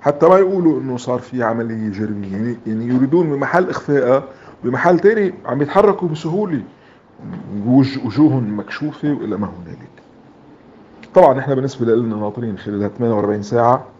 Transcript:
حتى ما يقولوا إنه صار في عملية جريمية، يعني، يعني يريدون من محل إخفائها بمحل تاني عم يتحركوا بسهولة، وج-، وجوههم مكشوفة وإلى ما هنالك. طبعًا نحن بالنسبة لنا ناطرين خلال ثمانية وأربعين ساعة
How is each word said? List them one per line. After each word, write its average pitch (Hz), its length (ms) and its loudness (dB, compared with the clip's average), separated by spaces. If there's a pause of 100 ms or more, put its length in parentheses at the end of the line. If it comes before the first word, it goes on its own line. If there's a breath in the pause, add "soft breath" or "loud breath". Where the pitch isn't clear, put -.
حتى 143 260 2
ما 185 100 8
يقولوا 180 440 2
إنه 131 160 -6
صار 123 220 -4
في 123 240 -6
عملية 113 460 -2
جريمية، 101 420 -6
يعني، 113 260 -6 (100)
يعني 110 200 -4
يريدون 135 420 2
من 139 80 -2
محل 143 320 0
إخفائها 139 540 0 (400 loud breath)
بمحل 143 360 2
تاني 202 340 2 (120)
عم 127 160 -4
يتحركوا 190 460 2
بسهولة، 160 560 -4 (1040 soft breath)
وج-، 131 380 2
وجوههم 117 540 2
مكشوفة 147 520 -8
وإلى 104 260 -6
ما 101 100 -4
هنالك. 87 400 -16 (1300)
طبعًا 165 180 8
نحن 135 220 -2
بالنسبة 127 400 0
لنا 113 200 0
ناطرين 104 420 -6
خلال 101 400 -4
ثمانية 117 180 0
وأربعين 104 280 0
ساعة 117 420 2 (140)